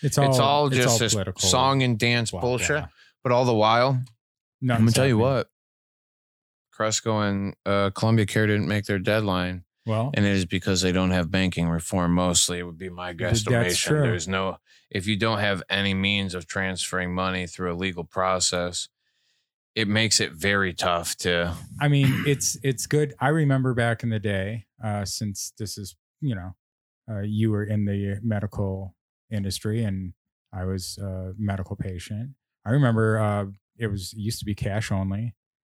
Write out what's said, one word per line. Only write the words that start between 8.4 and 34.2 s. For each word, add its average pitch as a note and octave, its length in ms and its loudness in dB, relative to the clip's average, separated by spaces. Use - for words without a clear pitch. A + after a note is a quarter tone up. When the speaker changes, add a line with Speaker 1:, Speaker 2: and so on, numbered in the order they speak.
Speaker 2:
didn't G#2 200 2
make G#2 180 0
their G2+ 140 0
deadline. F#2 640 0
Speaker 1:
Well, A2+ 280 -2
Speaker 2:
And G#2 120 4
it G2+ 60 4
is F#2+ 140 2
because F#2 360 0
they F2+ 120 2
don't F#2 180 2
have F2 180 2
banking F2+ 380 0
reform E2+ 460 0
mostly, F2+ 460 2
it F2 40 -8
would E2+ 140 -12
be F#2 120 -12
my F2+ 240 -10
Speaker 1:
Th-, E2+ 60 -14
that's F#2 240 0
Speaker 2:
guesstimation. G2 420 2
Speaker 1:
true. D3+ 160 2
Speaker 2:
There's F2 280 -2
no, F#2+ 300 -2
if G2 180 -6
you A2 100 0
don't A2 220 0
have G2+ 300 0
any G2 240 0
means G2 400 0
of F2+ 140 -10
transferring F#2 640 -4
money F2+ 340 -2
through F2 260 -6
a - 20 -6
legal F2 300 -4
process, F2+ 840 -2
it A2 140 0
makes G#2+ 320 2
it F2 100 -2
very F#2+ 420 0
tough E2+ 440 -2
to F2 360 0
Speaker 1:
I D3 80 4
mean, C#3 360 4
it's, C#3+ 380 0
it's C3+ 240 -4
good. D3 320 0
I C3 100 2
remember C3+ 440 2
back A#2 300 0
in A#2 60 -2
the A2 100 0
day, G2+ 480 -4
uh, G#2 220 -4
since - 540 -6
this G#2 200 -10
is, G2+ 180 -12
you C#3 140 -2
know, F#2 200 -10
uh, G#2 100 -6
you G#2+ 300 2
were G#2 140 0
in G#2 180 0
the G2+ 400 -2
medical G2+ 720 -4
industry G#2+ 540 -4
and F#2+ 300 -4
I F#2+ 100 -6
was F#2 340 -4
a F#2 400 -8
medical G2 380 -4
patient. G#2 560 -8
I G#2 40 -2
remember, A2+ 500 4
uh, G#2 260 0
it A#2 100 -4
was, G2+ 260 -6
it G#2+ 60 -12
used G#2+ 200 -4